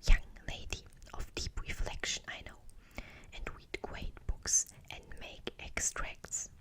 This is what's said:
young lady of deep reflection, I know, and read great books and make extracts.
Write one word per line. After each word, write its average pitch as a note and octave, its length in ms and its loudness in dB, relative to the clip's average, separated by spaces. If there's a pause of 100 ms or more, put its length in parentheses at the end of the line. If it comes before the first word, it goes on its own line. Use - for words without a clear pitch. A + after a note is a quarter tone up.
young - 100 12 (300)
lady - 340 -6 (320)
of - 200 -4
deep - 280 -2
reflection, - 640 0
I - 180 -6
know, - 100 -12 (760)
and - 80 -6 (140)
read - 260 -10
great - 320 -4 (120)
books - 400 2 (240)
and - 100 -8 (200)
make - 380 -8
extracts. - 920 -2 (120)